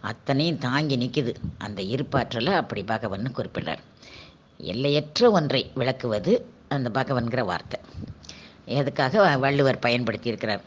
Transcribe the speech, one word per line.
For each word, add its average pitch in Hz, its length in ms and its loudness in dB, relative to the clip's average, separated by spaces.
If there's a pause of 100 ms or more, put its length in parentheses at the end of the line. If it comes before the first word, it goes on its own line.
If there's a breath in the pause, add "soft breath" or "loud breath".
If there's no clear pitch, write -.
அத்தனையும் 139 580 0
தாங்கி 135 400 0
நிக்குது 123 360 0 (240)
அந்த 101 240 -8
இருப்பாற்றலை, 123 720 -2
அப்படி 113 300 -2
பகவன்னு 107 520 -4
குறிப்பிடுறார். 87 440 -6 (800 loud breath)
எல்லையற்ற 143 760 2
ஒன்றை 143 440 2
விளக்குவது 127 720 0 (220)
அந்த 131 220 -2
பகவன்கிற 123 540 0
வார்த்தை. - 360 -6 (840 loud breath)
எதுக்காக 139 600 2
வ-, 143 120 4
வள்ளுவர் 135 400 4
பயன்படுத்தியிருக்கிறார். 113 880 0